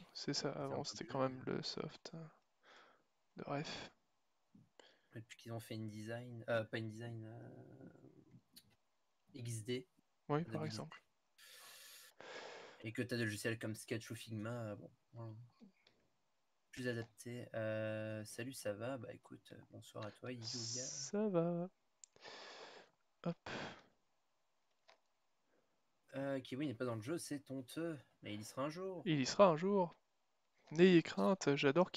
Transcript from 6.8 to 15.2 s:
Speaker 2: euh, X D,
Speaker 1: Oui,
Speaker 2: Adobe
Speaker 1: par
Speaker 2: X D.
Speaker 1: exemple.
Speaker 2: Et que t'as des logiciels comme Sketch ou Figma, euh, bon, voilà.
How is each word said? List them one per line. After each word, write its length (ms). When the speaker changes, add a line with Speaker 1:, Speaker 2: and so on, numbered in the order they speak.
Speaker 2:
euh, 240
X 300
D, 240
Speaker 1:
Oui, 120
Speaker 2:
Adobe 120
Speaker 1:
par 120
Speaker 2:
X 100
D. 0
Speaker 1:
exemple. 280
Speaker 2:
Et 120
que 80
t'as 160
des 60
logiciels 340
comme 160
Sketch 380
ou 40
Figma, 360
euh, 240
bon, 160
voilà. 200